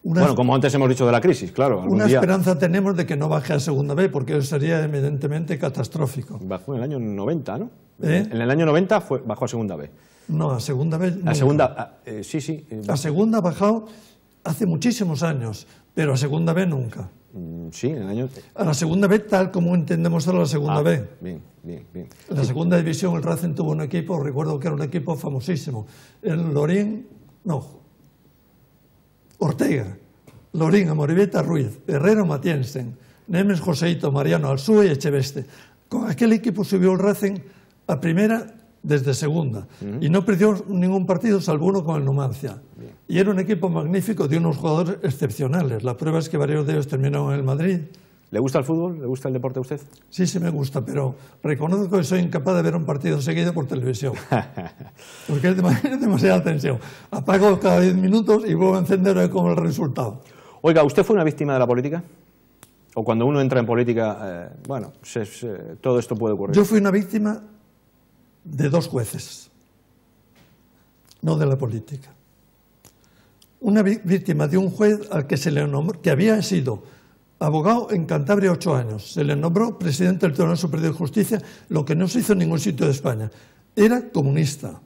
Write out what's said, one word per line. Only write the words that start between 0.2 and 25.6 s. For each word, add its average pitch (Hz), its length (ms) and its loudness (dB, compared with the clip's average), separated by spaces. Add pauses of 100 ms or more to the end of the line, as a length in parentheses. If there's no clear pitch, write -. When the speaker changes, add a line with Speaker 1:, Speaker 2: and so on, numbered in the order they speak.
Speaker 2:
Bueno, 151 120 4
Speaker 1:
es-, - 40 2
Speaker 2:
como 123 180 2
antes 135 180 2
hemos 135 160 4
dicho 131 160 2
de 120 60 4
la 117 100 4
crisis, 113 300 0
claro, 123 300 2
algún 185 160 0
Speaker 1:
una 214 80 2
Speaker 2:
día 131 120 6
Speaker 1:
esperanza 180 400 2
tenemos 190 380 0
de 170 100 0
que 160 120 -2
no 151 120 0
baje 151 240 -2
a 143 60 2
segunda 143 340 -2
B, 185 160 2
porque 151 280 -2
eso 135 100 0
sería 156 360 0
evidentemente 147 760 -2
catastrófico. 139 840 -4
Speaker 2:
Bajó 95 320 -8
en 127 60 -4
el 117 60 -4
año 143 140 -6
noventa, 110 580 -4
¿no? 226 120 -10 (320)
Speaker 1:
¿Eh? 180 300 0
Speaker 2:
En 117 100 -2
el 117 80 0
año 160 160 2
noventa 180 360 2
fue, - 180 -4
bajó 110 260 -4
a - 20 -4
segunda 110 280 -4
B. 73 160 -14 (380)
Speaker 1:
No, 156 220 -2
a 123 80 -2
segunda 151 380 -2
B 185 100 0
Speaker 2:
A 175 40 0
Speaker 1:
nunca. 170 240 -2
Speaker 2:
segunda, 143 300 4
a, - 400 -8
eh, 107 180 -10
sí, 156 160 -6
sí, 151 300 -8
eh. 110 180 -10
Speaker 1:
A 175 80 0
segunda 185 440 0
ha - 20 0
bajado 202 460 0 (580)
hace 165 200 -2
muchísimos 170 560 0
años, 127 460 -4 (260)
pero 147 200 0
a 131 40 2
segunda 156 360 0
B 185 120 2
nunca. 123 440 -4 (240)
Speaker 2:
Mm, 85 380 -12
sí, - 180 -6
en 156 140 -4
el 95 40 -8
año 110 220 -6 (260)
Speaker 1:
A 214 80 -4
la 160 100 2
segunda 170 340 0
B, 208 120 4
tal 190 320 0
como 175 240 0
entendemos 165 520 0
ahora 180 120 2
la 170 60 2
segunda 151 320 0
Speaker 2:
Ah, 147 40 2
Speaker 1:
B. 151 280 0 (100)
Speaker 2:
bien, 87 220 -10 (200)
bien, 82 320 -14
bien. 90 140 -12 (220)
Speaker 1:
En 170 80 -4
la 139 60 0
Speaker 2:
Sí. 120 40 0
Speaker 1:
segunda 170 300 0
división 170 400 0
el 151 60 -4
Racing 165 300 -2
tuvo 156 180 -4
un 156 100 -2
equipo, 165 360 -4
recuerdo 147 420 -4
que 147 80 -6
era 151 80 -4
un 143 60 -6
equipo 156 360 -4
famosísimo. 139 680 -6 (360)